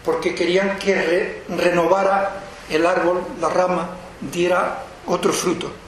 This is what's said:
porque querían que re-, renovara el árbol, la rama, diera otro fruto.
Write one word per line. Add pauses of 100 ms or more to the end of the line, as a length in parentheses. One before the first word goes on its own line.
porque
querían
que
re-, (140)
renovara (280)
el
árbol, (180)
la
rama, (300)
diera (240)
otro
fruto. (160)